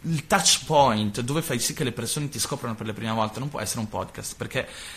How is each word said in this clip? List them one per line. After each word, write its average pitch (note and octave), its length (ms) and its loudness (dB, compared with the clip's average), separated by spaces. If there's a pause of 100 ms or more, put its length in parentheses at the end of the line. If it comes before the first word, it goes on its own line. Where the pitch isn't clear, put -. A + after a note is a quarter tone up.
il E3 260 -2
touch - 360 4
point A#2+ 580 4
dove C#3+ 200 0
fai B2+ 160 -2
sì - 160 0
che - 80 -4
le C3 100 0
persone C#3 360 -2
ti C#3 100 -6
scoprono A#2+ 380 -2
per A2 100 -6
la G#2+ 60 -2
prima A2 220 -2
volta G#2+ 260 0
non C#3+ 80 -2
può C#3+ 100 -6
essere A#2 220 -2
un G#2+ 80 -2
podcast, F#2+ 480 -6
perché A#2+ 320 -4 (280)